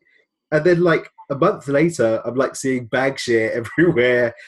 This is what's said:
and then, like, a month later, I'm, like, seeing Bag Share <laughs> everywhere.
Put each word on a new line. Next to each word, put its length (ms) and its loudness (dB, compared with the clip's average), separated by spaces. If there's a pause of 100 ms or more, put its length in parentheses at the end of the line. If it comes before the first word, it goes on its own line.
(500)
and 140 0
then, 180 4
like, 260 0 (220)
a 60 -4
month 320 -2
later, 580 0
I'm, 80 -8
like, 220 -2
seeing 300 -4
Bag 320 -2
Share 340 0
<laughs> 120 -4 (140)
everywhere. 560 2 (140)